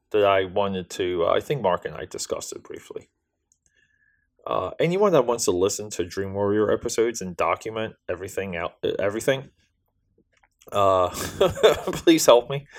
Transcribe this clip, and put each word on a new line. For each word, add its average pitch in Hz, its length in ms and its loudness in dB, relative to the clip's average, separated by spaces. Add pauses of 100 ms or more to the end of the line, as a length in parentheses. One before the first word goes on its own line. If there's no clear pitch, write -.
(120)
that 104 140 2
I 98 200 4
wanted 95 460 -4
to, 90 340 -2
uh, 92 60 2
I 101 80 2
think 139 220 -4
Mark 90 240 0
and 78 100 -10
I 73 100 -10
discussed - 460 -8
it - 100 -16
briefly. - 480 -16 (1400)
Uh, 92 340 -4
anyone 185 340 2
that 127 120 6
wants 117 200 -2
to 101 60 2
listen 101 400 0
to - 120 -6
Dream 95 300 -6
Warrior 101 380 2
episodes 117 500 -2
and 90 160 -10
document 110 580 -2 (140)
everything 95 480 -8
out, 85 160 -6 (100)
uh, - 60 0 (100)
everything, 113 520 -2 (1200)
uh, 95 380 4
<laughs> - 0 -
please - 1160 2
help 123 240 8
me. 139 180 -8 (120)